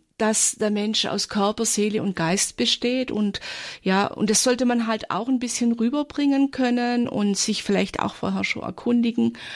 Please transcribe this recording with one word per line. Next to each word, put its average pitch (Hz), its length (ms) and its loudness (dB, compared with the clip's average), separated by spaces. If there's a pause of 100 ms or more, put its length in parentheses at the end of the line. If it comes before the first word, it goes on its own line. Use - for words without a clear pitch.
(180)
dass 220 380 2
der 214 160 0
Mensch 208 340 0
aus - 240 -4
Körper, 214 340 0
Seele 208 380 0
und 190 140 -2
Geist 175 420 0
besteht 247 540 0
und 208 280 -2 (440)
ja, 190 240 2
und - 240 0
das 202 120 2
sollte 247 220 2
man 240 220 2
halt 220 240 -4
auch 208 160 -2
ein 262 100 2
bisschen 240 360 0
rüberbringen 277 760 2
können 240 580 0
und 202 300 0
sich - 240 -2
vielleicht 196 380 0
auch - 160 -2
vorher 196 280 -2
schon - 200 -4
erkundigen, 233 680 0 (220)